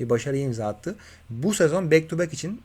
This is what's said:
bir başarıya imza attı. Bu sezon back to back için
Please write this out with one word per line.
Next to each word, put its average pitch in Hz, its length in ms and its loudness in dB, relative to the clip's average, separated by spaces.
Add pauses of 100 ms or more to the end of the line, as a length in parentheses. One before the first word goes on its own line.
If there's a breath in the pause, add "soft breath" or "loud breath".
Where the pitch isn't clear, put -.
bir 120 100 -2
başarıya 135 320 0
imza 113 260 -2
attı. 170 280 -6 (340 loud breath)
Bu 143 240 -2
sezon 170 360 2
back 160 200 4
to 165 80 -4
back 170 160 -2
için 196 300 -8